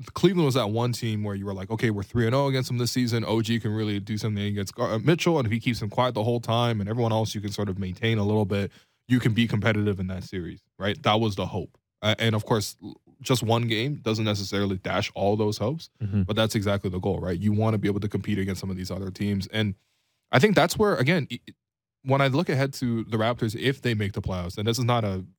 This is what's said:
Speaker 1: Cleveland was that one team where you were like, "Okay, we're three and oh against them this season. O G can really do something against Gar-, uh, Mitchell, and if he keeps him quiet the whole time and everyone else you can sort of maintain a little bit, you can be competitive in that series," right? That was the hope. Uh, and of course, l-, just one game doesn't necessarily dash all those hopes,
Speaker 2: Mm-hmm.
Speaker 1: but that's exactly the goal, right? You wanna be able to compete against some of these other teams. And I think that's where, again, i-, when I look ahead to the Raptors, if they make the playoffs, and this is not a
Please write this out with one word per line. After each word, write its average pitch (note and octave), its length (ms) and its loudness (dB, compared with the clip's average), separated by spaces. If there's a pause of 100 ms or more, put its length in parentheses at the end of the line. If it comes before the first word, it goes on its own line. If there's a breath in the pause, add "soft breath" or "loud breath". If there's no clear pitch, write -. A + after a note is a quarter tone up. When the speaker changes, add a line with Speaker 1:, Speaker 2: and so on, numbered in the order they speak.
(140)
Speaker 1:
Cleveland F3 320 4
was B2 80 2
that A2 160 2
one A#2 220 0
team A2 300 -2
where G#2 120 -4
you G2 100 -6
were G2 100 -6
like, F#2+ 160 -8
"Okay, A2 200 0
we're G2 120 -2
three A#2 240 0
and A#2+ 80 2
oh C#3 140 2
against C3 200 -2
them B2 100 -2
this A#2+ 120 0
season. A#2 340 0
O A2+ 180 2
G A2+ 180 0
can A2 120 -2
really G#2+ 280 -2
do G#2+ 160 -4
something G#2 260 -2
against G2+ 320 -4
Gar-, A2+ 200 -2
uh, A2+ 40 0
Mitchell, E3 400 2
and B2 80 0
if G#2 60 -2
he A#2 80 0
keeps A#2 220 -2
him G#2 80 -4
quiet B2 240 0
the G#2+ 100 0
whole A#2+ 160 0
time A#2 400 0
and G2 80 -2
everyone A2+ 240 0
else A2 220 0
you G#2+ 60 -6
can G2+ 120 -6
sort G2+ 160 -2
of F#2+ 100 -4
maintain G2+ 400 0
a G2+ 60 2
little G#2+ 220 4
bit, G2 260 -2 (360 soft breath)
you B2 120 6
can A#2 140 2
be A#2 120 4
competitive G#2 540 0
in F#2 60 -2
that F#2 180 -6
series," E2 380 -8 (160)
right? G2 240 -2
That A2 180 4
was G#2+ 160 0
the F#2+ 100 -2
hope. - 300 -6 (240)
Uh, G#2+ 180 2
and A2+ 160 2
of A2 120 -2
course, A2 360 0
l-, - 140 -14 (240)
just B2+ 220 0
one A#2 260 2
game A#2 280 0
doesn't A2 280 0
necessarily G2 540 0
dash - 360 -2
all G2+ 220 2
those G#2+ 220 0
hopes, C#3 320 -4 (120)
Speaker 2:
Mm-hmm. G2+ 200 0
Speaker 1:
but G2 140 -2
that's A2 180 2
exactly G2+ 360 0
the F2+ 80 -4
goal, F2+ 220 -2
right? F2+ 180 -2
You G#2 140 2
wanna A2 260 2
be G2 100 0
able G2 120 0
to G#2 80 -2
compete G2+ 300 -4
against F#2+ 220 -2
some F#2+ 100 -6
of F#2 60 -6
these F#2 140 -8
other F#2+ 200 -6
teams. G2+ 380 -2
And G#2+ 260 0 (580)
I B2 60 6
think F#3+ 180 6
that's D#3 220 4
where, G#3 180 4
again, C#3 340 2
i-, B2 80 -8 (680)
when C3+ 160 4
I C#3 80 6
look C#3 200 2
ahead C#3 260 2
to A#2 300 -2
the A2+ 140 -2
Raptors, A2+ 360 0
if C3 280 -2
they A#2+ 120 0
make G#2 200 -2
the F#2+ 80 -4
playoffs, F2+ 360 -4
and G#2+ 80 -4
this A2+ 120 0
is B2+ 60 -2
not A#2+ 200 2
a F#2+ 200 -4 (140)